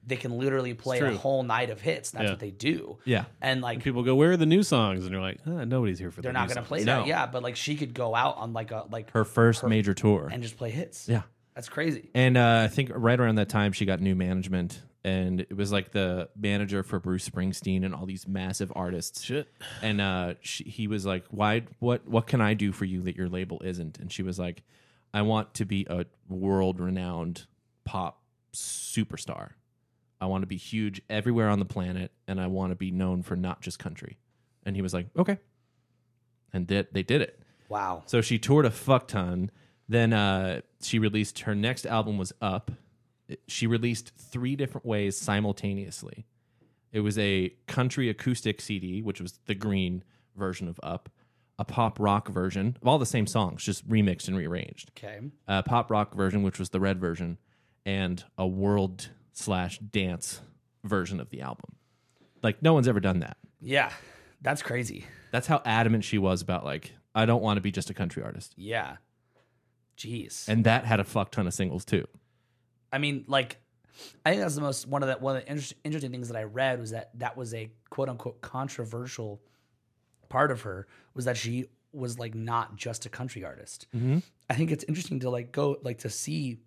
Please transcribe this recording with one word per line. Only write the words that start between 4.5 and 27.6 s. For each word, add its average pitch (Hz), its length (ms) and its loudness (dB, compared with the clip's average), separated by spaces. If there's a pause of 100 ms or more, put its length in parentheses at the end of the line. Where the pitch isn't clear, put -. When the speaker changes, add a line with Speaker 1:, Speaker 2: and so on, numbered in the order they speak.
Speaker 2:
songs?" 104 400 4
And 92 80 -6
you're 95 100 -2
like, 95 260 -4
"Ah, 160 180 -4
nobody's 117 340 0
here 90 140 -6
for - 100 -14
Speaker 1:
they're 127 100 -4
Speaker 2:
the 127 60 0
Speaker 1:
not 123 100 4
Speaker 2:
new 123 60 -2
Speaker 1:
gonna 120 60 -4
Speaker 2:
songs." 117 80 -12
Speaker 1:
play 107 160 -2
that. 131 160 4
Speaker 3:
No. 104 40 0
Speaker 1:
Yeah, 147 220 2
but, 123 160 -6
like, 123 140 -6
she - 200 -2
could 139 160 -4
go 117 220 -2
out 127 240 2
on, 113 160 -6
like, 113 160 -6
a, 110 200 -8
like, 110 200 -10
Speaker 3:
Her 110 160 4
first 113 340 8
Speaker 1:
her 120 80 0
Speaker 3:
major 107 240 4
tour. 92 400 4
Speaker 1:
and 120 100 -6
just 113 140 -10
play 117 140 -6
hits. - 380 -8
Speaker 3:
Yeah. 113 140 2 (320)
Speaker 1:
That's - 140 -12
crazy. 147 460 -4
Speaker 3:
And, 127 240 8
uh, 117 260 8
I 107 40 4
think 135 260 0
right 120 260 4
around 117 140 4
that 104 160 2
time 104 220 4
she 101 120 0
got 95 160 2
new 95 140 4
management, 92 680 0 (240)
and 92 380 0
it - 120 -8
was, 101 160 -2
like, 98 200 0
the 90 440 0
manager 101 480 0
for 95 160 -4
Bruce 92 300 -2
Springsteen 92 560 -2
and 92 100 -2
all 82 120 -8
these 95 200 -10
massive 95 480 -4
artists. 90 480 -4
Speaker 2:
Shit. 143 260 -4 (340)
Speaker 3:
And, 107 180 0
uh, 92 400 0
she, - 240 -8
he 107 240 -6
was 101 160 -2
like, 92 240 -2
"Why? 104 360 2 (140)
What? 120 300 0
What 113 180 4
can 123 140 2
I 107 140 4
do 101 180 0
for 95 140 -4
you 92 160 -2
that 90 140 -4
your 92 120 -2
label 90 340 -6
isn't?" 87 360 -8
And 87 120 -10
she - 120 -6
was 92 160 -4
like, 87 240 -6 (500)
"I 104 80 0
want 107 340 2
to 107 120 -2
be 95 240 -2
a 87 160 -2 (200)
world-renowned 92 1200 0 (380)